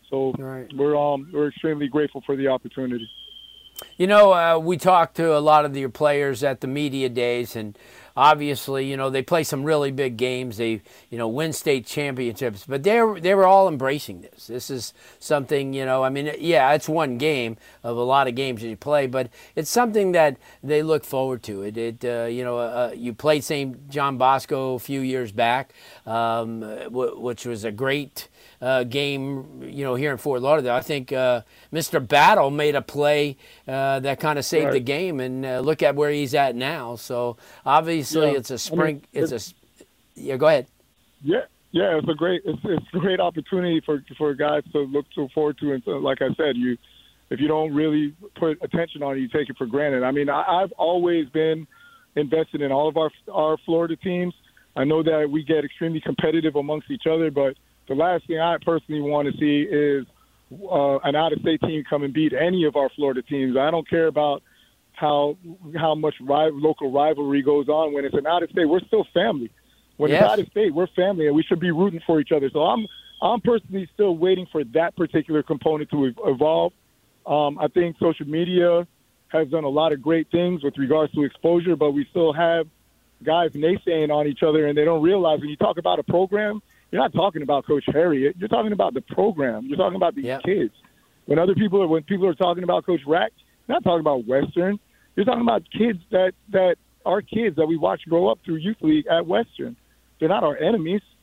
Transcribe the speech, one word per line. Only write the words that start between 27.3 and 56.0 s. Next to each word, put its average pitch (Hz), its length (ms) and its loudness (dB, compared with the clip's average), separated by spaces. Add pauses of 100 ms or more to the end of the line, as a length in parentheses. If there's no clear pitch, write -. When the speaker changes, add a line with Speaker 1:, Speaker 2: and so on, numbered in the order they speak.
Speaker 2:
was 113 180 -8
a 113 80 -4
great, 135 580 -6 (320)
uh, 127 220 0
game, 139 800 -6
you 139 200 -10
know, 127 120 -2
here 143 160 -2
in 123 60 -6
Fort 127 240 -4
Lauderdale. 131 340 2
I 131 60 0
think, 139 300 -6
uh, 127 300 0 (300)
Mister 156 280 -2
Battle 147 500 6
made 147 260 0
a 131 60 0
play, 147 540 0 (320)
uh, 135 320 -2
that 131 220 -4
kinda 151 200 0
saved 147 260 0
the 139 60 0
Speaker 1:
Right. 127 120 0
Speaker 2:
game, 151 340 -4
and, 127 260 -6
uh, 127 140 -4
look 151 240 0
at 143 120 2
where 147 160 0
he's 147 220 -4
at 139 220 2
now. 127 400 -6
So 120 400 -6 (300)
obviously, 156 640 2
Speaker 1:
Yeah. 143 60 0
Speaker 2:
it's 123 140 -6
a 123 60 -8
spring. 156 440 -2 (120)
Speaker 1:
I 135 40 -6
mean, 143 60 0
Speaker 2:
it's 147 100 -2
a - 20 -6
Speaker 1:
it's - 180 -12 (260)
Speaker 2:
s-, - 60 -20 (300)
yeah. 135 220 -8
Go 151 100 4
ahead. 139 200 4 (540)
Speaker 1:
Yeah, 175 220 0 (280)
yeah, 175 260 2
it's 151 100 -2
a 165 60 -2
great, 170 320 -2
it's, 156 180 -6
it's 185 300 -2
a 185 60 -2
great 185 200 0
opportunity 170 600 -2
for, 143 200 -4 (160)
for 151 160 0
guys 147 380 -2
to 151 80 -2
look 139 360 -4
to 147 140 -4
forward 151 280 -2
to. 143 160 -2
And 127 100 -6
so, 98 140 -4
like 139 240 -2
I 131 140 0
said, 147 200 0
you, 123 220 -2 (520)
if 135 120 -4
you 151 80 2
don't 156 240 0
really 151 400 0 (220)
put 156 260 -2
attention 160 420 -4
on 139 140 -4
it, - 20 -4
you 127 80 -4
take 147 220 -4
it 131 80 -12
for 131 80 -4
granted. 135 380 0
I 127 80 0
mean, 143 180 0
I, 170 320 0
I've 196 120 -2
always 170 560 0
been 160 380 0 (480)
invested 151 460 -2
in 139 100 -2
all 147 160 2
of 151 80 -2
our, 156 160 0 (180)
our 156 360 0
Florida 165 320 0
teams. 180 360 -4 (420)
I 135 100 0
know 156 180 2
that 151 260 2
we 151 140 -2
get 147 220 0
extremely 165 340 -4
competitive 156 560 0